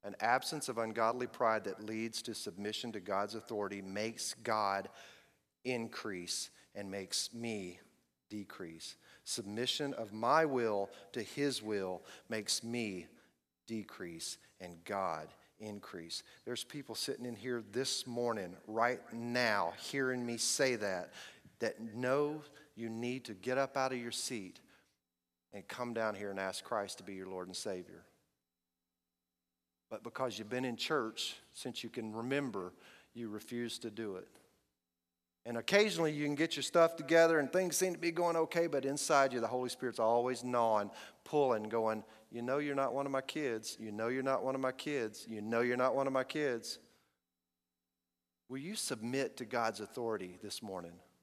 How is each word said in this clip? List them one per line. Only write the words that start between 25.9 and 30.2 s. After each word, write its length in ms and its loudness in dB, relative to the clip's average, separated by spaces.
down 220 2
here 160 -4
and 100 -2
ask 240 -2
Christ 340 -2
to 60 -16
be 100 -10
your 120 -8
Lord 200 -6
and 100 -8
Savior. 480 -6
But 120 -8
because 360 -4